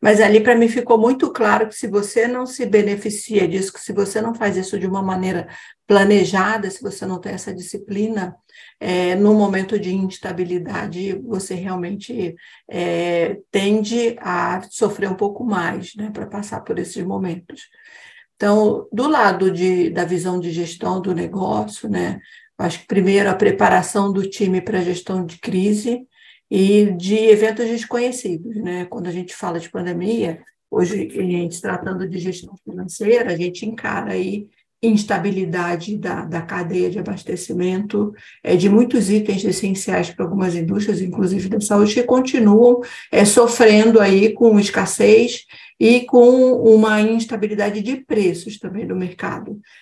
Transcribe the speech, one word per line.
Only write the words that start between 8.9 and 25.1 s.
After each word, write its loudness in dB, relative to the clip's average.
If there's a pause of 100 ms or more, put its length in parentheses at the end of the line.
no 4
momento 0
de -4
instabilidade, -6 (120)
você -8
realmente, -8 (340)
é, -2 (100)
tende 0
a -6
sofrer -2
um -6
pouco -4
mais, -4
né, -10
pra -12
passar -12
por -8
esses -10
momentos. -8 (680)
Então, 2
do -2
lado 2
de, 0
da -4
visão -4
de -6
gestão -6
do -4
negócio, -6
né, -4 (380)
acho -6
que -20
primeiro 2
a 0
preparação 2
do -2
time -2
pra -2
gestão -4